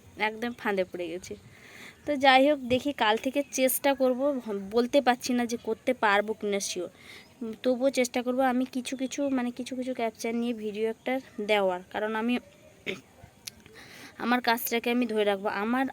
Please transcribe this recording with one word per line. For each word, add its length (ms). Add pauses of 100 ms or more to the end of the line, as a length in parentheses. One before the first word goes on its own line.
(180)
একদম 340
ফাঁদে 320
পড়ে 240
গেছি। 260 (680)
তো 140
যাই 300
হোক, 120 (100)
দেখি 240
কাল 260
থেকে 220 (120)
চেষ্টা 420
করব, 260 (120)
ভ-, 380
বলতে 300
পারছি 320
না 140
যে 180
করতে 300
পারবো 380
কি 140
না 140
শিওর, 300 (720)
তবুও 300
চেষ্টা 320
করব 180
আমি 260
কিছু 300
কিছু, 240 (100)
মানে 200
কিছু 260
কিছু 180
ক্যাপচার 400
নিয়ে 200
ভিডিও 360
একটা 220 (340)
দেওয়ার, 340 (100)
কারণ 260
আমি 180 (1800)
আমার 220
কাজটাকে 500
আমি 160
ধরে 180
রাখবো। 260
আমার, 420